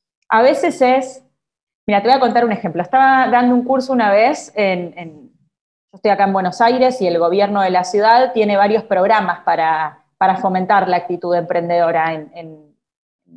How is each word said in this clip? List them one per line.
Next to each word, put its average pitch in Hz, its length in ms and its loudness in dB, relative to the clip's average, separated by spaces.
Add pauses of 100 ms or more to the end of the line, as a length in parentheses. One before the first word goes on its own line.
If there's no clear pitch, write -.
(300)
A 226 140 2
veces 294 400 0
es, 262 400 0 (640)
mira, 208 160 2
te 226 60 0
voy 269 80 4
a - 20 2
contar 240 260 0
un 226 60 0
ejemplo. 175 320 -4
Estaba 262 460 2
dando 247 260 2
un 247 80 0
curso 262 280 -2
una 226 200 0
vez 233 440 0
en, 180 400 -4
en, 156 360 -18 (600)
yo - 40 -20
estoy 208 160 -2
acá 196 140 0
en 196 80 0
Buenos 185 280 -2
Aires 247 400 2
y 185 60 0
el 170 100 0
gobierno 196 420 0
de 190 120 0
la 180 140 0
ciudad 226 480 2
tiene 208 220 0
varios 208 280 0
programas 190 560 0
para, 160 680 -4 (140)
para 190 180 0
fomentar 185 500 0
la 180 100 0
actitud 175 360 -6
emprendedora 170 800 0
en, 151 220 -14
en 156 400 -20 (600)